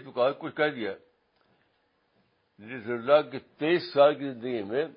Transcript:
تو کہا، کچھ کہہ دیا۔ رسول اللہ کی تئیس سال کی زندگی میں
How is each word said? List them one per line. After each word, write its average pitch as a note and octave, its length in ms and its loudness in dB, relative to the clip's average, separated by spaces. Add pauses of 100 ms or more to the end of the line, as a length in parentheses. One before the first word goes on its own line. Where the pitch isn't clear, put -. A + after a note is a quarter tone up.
تو C3+ 80 -20
کہا، B2 200 0
کچھ - 240 -12
کہہ D3+ 120 0
دیا۔ A#2+ 220 -6 (1700)
رسول A#2 520 -6
اللہ D3 200 6
کی C3 80 -10
تئیس D#3+ 540 -2
سال C#3+ 220 6
کی C3+ 180 -8
زندگی A#2+ 300 -6
میں A#2+ 240 -2 (100)